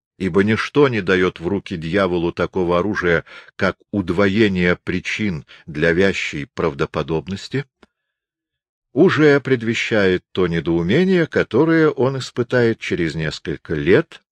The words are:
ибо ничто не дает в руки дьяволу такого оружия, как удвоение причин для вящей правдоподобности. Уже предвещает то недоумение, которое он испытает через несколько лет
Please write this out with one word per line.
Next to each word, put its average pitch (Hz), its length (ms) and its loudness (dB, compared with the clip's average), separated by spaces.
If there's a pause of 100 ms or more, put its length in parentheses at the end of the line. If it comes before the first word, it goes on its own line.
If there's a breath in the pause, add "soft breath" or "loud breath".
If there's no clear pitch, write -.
(160)
ибо 95 280 0
ничто 123 440 2
не 110 140 -2
дает 92 380 0
в 82 60 -8
руки 95 300 -4
дьяволу 85 560 -2
такого 87 460 -2
оружия, 87 460 -2 (320 loud breath)
как 95 200 -2 (140)
удвоение 95 840 0
причин 90 680 -6 (220 loud breath)
для 80 260 0
вящей 85 540 -2
правдоподобности. 80 1200 -6 (1300)
Уже 147 460 6
предвещает 110 920 0
то 92 140 0
недоумение, 85 800 2
которое 156 640 2
он 135 260 -2
испытает 120 640 0
через 82 360 -4
несколько 78 600 -6
лет 85 580 0